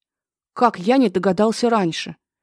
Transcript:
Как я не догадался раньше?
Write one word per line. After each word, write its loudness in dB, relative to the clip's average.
Как 0
я 2
не 4
догадался 0
раньше? -2